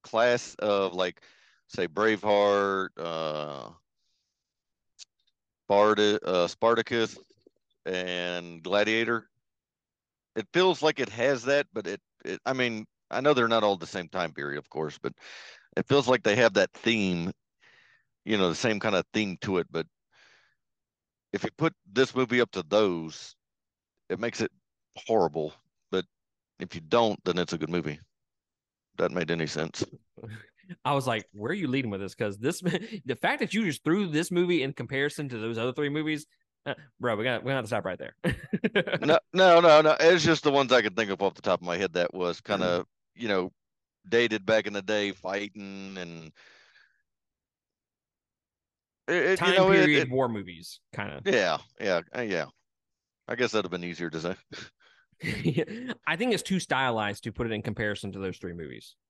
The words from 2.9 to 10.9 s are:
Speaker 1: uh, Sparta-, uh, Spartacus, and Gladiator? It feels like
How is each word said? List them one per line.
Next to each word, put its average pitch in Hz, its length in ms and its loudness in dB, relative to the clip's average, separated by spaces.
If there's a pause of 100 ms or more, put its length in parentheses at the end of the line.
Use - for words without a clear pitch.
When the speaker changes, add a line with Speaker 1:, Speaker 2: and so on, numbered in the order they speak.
Speaker 1:
uh, 76 760 -6 (1900)
Sparta-, 104 600 4
uh, 87 220 2
Spartacus, 113 720 0 (680)
and 87 760 -6
Gladiator? 110 680 0 (1080)
It 90 160 -6
feels 175 300 4
like 151 180 2